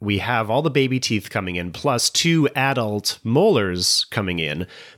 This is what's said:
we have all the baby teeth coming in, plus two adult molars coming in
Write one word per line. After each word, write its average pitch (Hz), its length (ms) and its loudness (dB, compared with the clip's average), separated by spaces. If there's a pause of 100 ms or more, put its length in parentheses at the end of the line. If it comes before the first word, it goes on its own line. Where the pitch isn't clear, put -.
we 101 180 0
have 113 320 -2
all 131 120 2
the 160 80 2
baby 131 300 2
teeth - 300 -2
coming 92 260 -4
in, 87 160 -4
plus 127 380 0
two 165 440 2
adult 120 720 -2
molars 113 840 2
coming 92 280 -2
in 80 280 -4 (320)